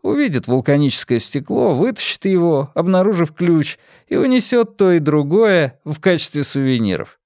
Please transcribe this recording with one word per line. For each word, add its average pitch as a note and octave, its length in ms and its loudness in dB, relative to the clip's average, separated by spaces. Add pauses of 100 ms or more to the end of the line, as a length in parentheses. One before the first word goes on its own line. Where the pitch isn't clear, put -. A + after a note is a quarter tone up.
увидит G3+ 460 -2
вулканическое C3 680 0
стекло, D#3 560 -2
вытащит G#3 500 -4
его, E3+ 500 0
обнаружив F#3 580 0
ключ, E3+ 460 0 (300)
и - 80 -2
унесёт B3 600 0
то F#3 160 4
и E3+ 80 4
другое D3+ 840 2
в D3+ 160 -8
качестве D#3+ 420 0
сувениров. A#2 840 -2